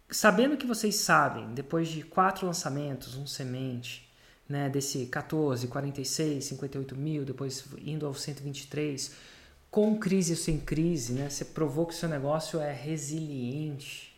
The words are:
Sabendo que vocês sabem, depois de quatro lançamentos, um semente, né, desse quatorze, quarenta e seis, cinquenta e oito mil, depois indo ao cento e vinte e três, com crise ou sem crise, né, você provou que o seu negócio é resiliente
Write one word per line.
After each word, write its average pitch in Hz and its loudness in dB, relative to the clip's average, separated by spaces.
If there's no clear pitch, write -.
Sabendo 226 6
que - -2
vocês 214 0
sabem, 139 4
depois 160 0
de 156 -6
quatro 190 2
lançamentos, 139 -4
um 139 -8
semente, 127 -6
né, 143 0
desse 135 0
quatorze, 143 2
quarenta 139 -4
e 131 -2
seis, 147 0
cinquenta 139 -6
e 135 -2
oito 135 -6
mil, 143 -2
depois 135 -6
indo 147 -4
ao 135 -4
cento 139 -6
e - -12
vinte 139 -6
e - -14
três, 143 -4
com 214 6
crise 180 4
ou 160 2
sem 156 0
crise, 151 2
né, 143 0
você - -6
provou 156 0
que 165 -4
o - -8
seu 170 -2
negócio 156 0
é 147 -2
resiliente 143 -4